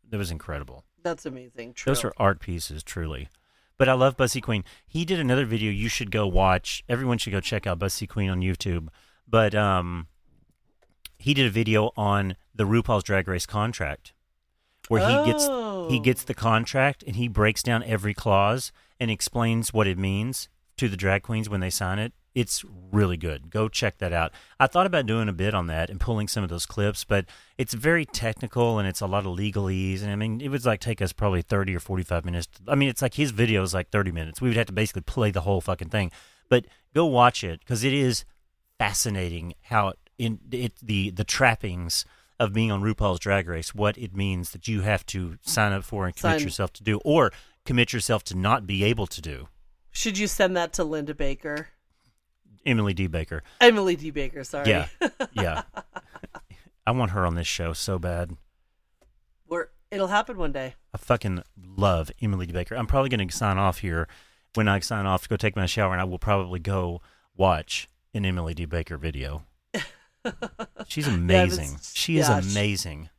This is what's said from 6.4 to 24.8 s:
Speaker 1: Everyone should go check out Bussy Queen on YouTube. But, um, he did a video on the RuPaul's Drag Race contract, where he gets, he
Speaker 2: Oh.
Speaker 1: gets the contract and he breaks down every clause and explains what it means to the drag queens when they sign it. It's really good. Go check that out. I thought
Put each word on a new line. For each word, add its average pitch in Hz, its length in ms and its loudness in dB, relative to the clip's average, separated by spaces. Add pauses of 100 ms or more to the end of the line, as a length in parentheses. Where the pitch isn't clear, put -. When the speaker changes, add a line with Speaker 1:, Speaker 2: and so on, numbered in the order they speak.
Speaker 1:
Everyone 123 300 0
should - 140 -4
go - 100 0
check - 260 -4
out 87 120 -2
Bussy 98 280 -4
Queen 98 220 -2
on 92 100 0
YouTube. 90 480 -2 (400)
But, 110 280 4
um, 90 520 0 (1080)
he 143 160 0
did 135 140 4
a - 40 4
video 110 460 2
on 101 380 2 (200)
the 107 80 0
RuPaul's 107 400 2
Drag 95 240 0
Race 90 180 -2
contract, 104 680 -4 (720)
where 117 200 4
he 285 240 6
gets, 294 140 2
he 285 60 0
Speaker 2:
Oh. 190 520 -2
Speaker 1:
gets 123 200 2
the - 100 -6
contract 117 760 2
and 95 80 -6
he 120 120 0
breaks 107 360 2
down 117 200 2
every 104 300 0
clause 104 580 2 (280)
and 120 100 0
explains 113 640 0
what 110 140 4
it 92 100 0
means 98 520 -2 (280)
to 123 120 0
the 98 80 -4
drag 98 260 2
queens 110 240 -4
when 101 140 -2
they 92 80 -2
sign 92 300 -2
it. 113 120 -4 (220)
It's - 300 -2 (280)
really 95 260 4
good. 78 320 -6
Go 110 200 0
check - 300 -2
that 90 140 -2
out. 82 180 0 (280)
I 135 80 6
thought 180 180 4